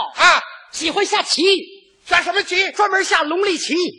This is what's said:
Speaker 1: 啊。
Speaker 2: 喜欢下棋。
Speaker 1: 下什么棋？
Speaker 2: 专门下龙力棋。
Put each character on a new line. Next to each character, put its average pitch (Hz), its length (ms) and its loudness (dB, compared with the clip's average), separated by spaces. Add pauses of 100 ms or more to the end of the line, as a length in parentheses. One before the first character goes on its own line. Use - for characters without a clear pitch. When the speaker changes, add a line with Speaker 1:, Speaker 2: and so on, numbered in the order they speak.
(160)
Speaker 1:
啊。 320 260 4 (300)
Speaker 2:
喜 320 200 -4
欢 403 140 0
下 392 160 0
棋。 - 200 -2 (680)
Speaker 1:
下 349 140 2
什 349 120 -6
么 403 100 0
棋？ 359 280 -2
Speaker 2:
专 415 180 0
门 381 140 0
下 330 200 0
龙 339 220 -2
力 359 120 0
棋。 - 180 -4 (240)